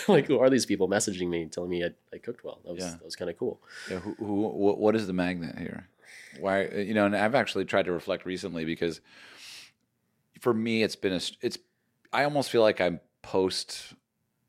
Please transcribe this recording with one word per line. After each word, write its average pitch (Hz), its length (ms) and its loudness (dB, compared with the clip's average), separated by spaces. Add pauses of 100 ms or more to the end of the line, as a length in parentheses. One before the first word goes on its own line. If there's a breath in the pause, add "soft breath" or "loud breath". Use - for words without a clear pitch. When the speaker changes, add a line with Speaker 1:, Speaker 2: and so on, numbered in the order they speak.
Speaker 1:
<laughs> - 40 0
Like, 160 180 6
who 131 120 4
are 131 120 6
these 123 160 4
people 95 200 2
messaging 95 440 0
me, 85 160 -2
telling 87 240 -8
me 87 140 -2
I, 85 60 -4 (220)
I 87 60 -14
cooked - 260 -12
well? - 200 -14
That 87 100 -10
was, 90 100 -8
Speaker 2:
Yeah. 87 60 -6
Speaker 1:
that 80 140 -14
was 85 120 -14
kinda 87 180 -6
cool. - 240 -4 (320 loud breath)
Speaker 2:
Yeah, 92 100 -6
who, 101 180 -8
who, 104 320 -2
wh-, 101 280 2
what 107 160 6
is 110 120 0
the 92 80 -4
magnet 90 440 -2
here? - 300 -10 (520 loud breath)
Why, 98 280 0
you 101 260 -4
know, 104 120 4
and 104 100 0
I've 107 180 2
actually 101 300 0
tried 95 220 2
to 90 60 -2
reflect 87 340 -4
recently 90 400 -6
because 82 340 -2 (1400 loud breath)
for 123 120 4
me, 113 300 0
it's 101 140 0
been 98 180 -2
a 87 60 -2
st-, - 200 -8
it's, - 180 -4 (540)
I 131 120 2
almost 147 260 -2
feel 117 120 4
like 107 180 4
I'm 87 200 0 (220)
post, - 720 -2 (540)